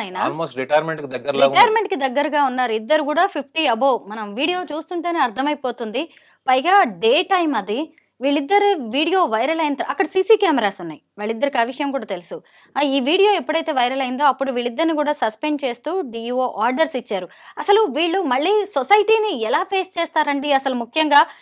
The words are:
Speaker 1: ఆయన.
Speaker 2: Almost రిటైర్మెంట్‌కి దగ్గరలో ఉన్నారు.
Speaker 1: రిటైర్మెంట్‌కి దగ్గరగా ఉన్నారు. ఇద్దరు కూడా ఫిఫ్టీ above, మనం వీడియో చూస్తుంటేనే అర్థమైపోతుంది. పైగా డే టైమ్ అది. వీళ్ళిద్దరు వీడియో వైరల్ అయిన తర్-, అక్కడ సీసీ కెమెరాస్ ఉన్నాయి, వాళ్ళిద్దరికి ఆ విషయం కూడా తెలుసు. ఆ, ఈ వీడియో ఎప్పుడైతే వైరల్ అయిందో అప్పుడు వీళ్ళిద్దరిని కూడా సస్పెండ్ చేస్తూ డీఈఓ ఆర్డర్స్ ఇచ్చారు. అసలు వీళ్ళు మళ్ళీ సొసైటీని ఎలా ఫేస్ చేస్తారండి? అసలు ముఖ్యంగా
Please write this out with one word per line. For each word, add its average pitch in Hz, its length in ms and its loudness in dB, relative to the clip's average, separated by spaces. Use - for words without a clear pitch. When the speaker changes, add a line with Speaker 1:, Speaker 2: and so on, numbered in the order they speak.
Speaker 1:
ఆయన. 185 160 -10
Speaker 2:
Almost 147 360 -6
రిటైర్మెంట్‌కి 156 520 -2
దగ్గరలో 135 240 -4
ఉన్నారు. 139 160 4
Speaker 1:
రిటైర్మెంట్‌కి 427 500 2
దగ్గరగా 285 460 0
ఉన్నారు. 247 300 -2
ఇద్దరు 302 300 0
కూడా 320 140 2
ఫిఫ్టీ 294 260 -4
above, 247 220 2
మనం 214 160 -8
వీడియో 359 220 -2
చూస్తుంటేనే 330 540 -4
అర్థమైపోతుంది. 247 760 -4
పైగా 269 280 2
డే 226 120 4
టైమ్ 330 300 0
అది. 208 180 -4
వీళ్ళిద్దరు 294 460 2
వీడియో 330 260 0
వైరల్ 277 300 0
అయిన 294 140 0
తర్-, - 140 -6
అక్కడ 311 220 -2
సీసీ 381 280 4
కెమెరాస్ 247 400 2
ఉన్నాయి, 165 180 -10
వాళ్ళిద్దరికి 226 400 -2
ఆ 233 100 2
విషయం 285 220 -4
కూడా 254 200 -6
తెలుసు. 175 240 -8
ఆ, 262 60 0
ఈ - 20 0
వీడియో 381 320 4
ఎప్పుడైతే 311 380 -2
వైరల్ 262 280 0
అయిందో 254 260 -2
అప్పుడు 269 240 -4
వీళ్ళిద్దరిని 247 420 0
కూడా 294 240 0
సస్పెండ్ 277 420 -2
చేస్తూ 247 280 -4
డీఈఓ 240 340 -4
ఆర్డర్స్ 240 340 0
ఇచ్చారు. 185 280 -6
అసలు 403 200 4
వీళ్ళు 339 220 0
మళ్ళీ 311 200 2
సొసైటీని 415 560 4
ఎలా 269 140 0
ఫేస్ 381 240 -2
చేస్తారండి? 294 640 -2
అసలు 269 220 -2
ముఖ్యంగా 285 400 4